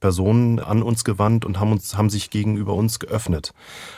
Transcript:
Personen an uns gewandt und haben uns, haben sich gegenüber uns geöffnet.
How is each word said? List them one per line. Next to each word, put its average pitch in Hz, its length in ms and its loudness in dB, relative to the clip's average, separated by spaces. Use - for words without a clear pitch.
Personen 110 580 2
an 113 240 0
uns 113 220 -2
gewandt 107 420 2
und 95 140 -4
haben 104 120 2
uns, 98 240 -2
haben 104 140 4
sich 101 180 -4
gegenüber 104 460 -2
uns 113 240 0
geöffnet. 87 560 -4